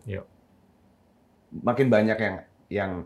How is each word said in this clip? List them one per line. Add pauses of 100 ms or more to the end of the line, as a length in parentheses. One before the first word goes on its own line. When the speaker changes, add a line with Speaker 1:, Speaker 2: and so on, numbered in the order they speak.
Speaker 1:
Iya. (1300)
Speaker 2:
Makin
banyak
yang, (320)
yang (140)